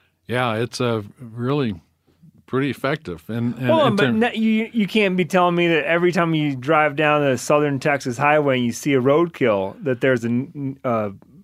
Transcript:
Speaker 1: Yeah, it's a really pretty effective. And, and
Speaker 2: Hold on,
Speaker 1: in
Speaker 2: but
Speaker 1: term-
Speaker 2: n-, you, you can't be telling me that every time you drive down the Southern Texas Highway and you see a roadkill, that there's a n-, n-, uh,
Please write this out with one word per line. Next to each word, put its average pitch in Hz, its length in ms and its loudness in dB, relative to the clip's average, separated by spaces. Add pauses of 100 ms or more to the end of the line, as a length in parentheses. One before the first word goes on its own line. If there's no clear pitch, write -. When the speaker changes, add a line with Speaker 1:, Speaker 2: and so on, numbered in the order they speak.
(280)
Speaker 1:
Yeah, 120 280 -2
it's 117 240 -4
a 117 240 -2 (160)
really 120 600 -4 (680)
pretty 135 220 -2
effective. 127 600 -6
And, 117 260 -4
and 127 120 -6
Speaker 2:
Hold 320 140 4
on, 269 80 4
Speaker 1:
in 208 60 0
Speaker 2:
but 202 100 2
Speaker 1:
term- 226 180 2
Speaker 2:
n-, 240 120 0
you, 220 380 0
you 208 140 0
can't 196 300 0
be 180 80 0
telling 175 300 2
me 175 120 2
that 160 180 2
every 170 260 2
time 165 220 0
you 151 220 0
drive 147 400 2
down 151 280 2
the 131 140 2
Southern 147 420 0
Texas 131 380 -2
Highway 143 400 2
and 123 80 0
you 117 60 0
see 143 220 -2
a 131 80 4
roadkill, 127 800 0
that 127 180 -4
there's 127 220 2
a 117 60 -2
n-, 123 260 -4
n-, 135 280 -10
uh, 113 260 -4 (340)